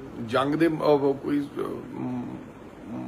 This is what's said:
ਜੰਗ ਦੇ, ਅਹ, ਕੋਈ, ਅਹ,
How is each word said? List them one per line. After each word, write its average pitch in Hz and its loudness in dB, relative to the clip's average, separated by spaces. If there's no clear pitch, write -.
ਜੰਗ 131 2
ਦੇ, 160 6
ਅਹ, 147 4
ਕੋਈ, 147 0
ਅਹ, - -4